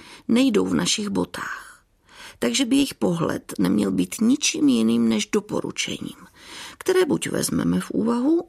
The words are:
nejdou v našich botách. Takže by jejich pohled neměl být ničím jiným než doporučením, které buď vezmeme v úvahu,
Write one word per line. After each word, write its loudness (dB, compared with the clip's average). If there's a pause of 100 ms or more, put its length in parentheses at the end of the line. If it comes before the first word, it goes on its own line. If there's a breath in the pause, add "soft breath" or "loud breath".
(280 loud breath)
nejdou 4
v -2
našich 0
botách. -6 (540 loud breath)
Takže 0
by 2
jejich 2
pohled -2
neměl 2
být -2
ničím 2
jiným 4
než 0
doporučením, -6 (520 loud breath)
které 2
buď -2
vezmeme 0
v -10
úvahu, 0